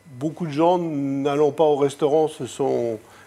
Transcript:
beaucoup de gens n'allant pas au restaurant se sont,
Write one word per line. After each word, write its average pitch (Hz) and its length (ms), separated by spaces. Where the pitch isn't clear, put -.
beaucoup 156 280
de 151 60
gens 170 260
n'allant 143 760
pas 156 140
au 151 120
restaurant 143 500
se - 180
sont, 120 540